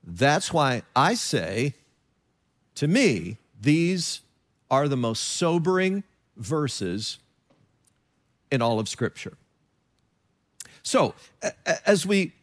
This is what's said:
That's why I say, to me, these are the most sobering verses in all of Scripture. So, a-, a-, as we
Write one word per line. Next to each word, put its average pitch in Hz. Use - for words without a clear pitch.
That's 135
why 135
I 165
say, 117
to 143
me, 135
these 165
are 139
the 139
most 117
sobering 185
verses 110
in 127
all 117
of 107
Scripture. -
So, 175
a-, 214
a-, -
as 196
we 190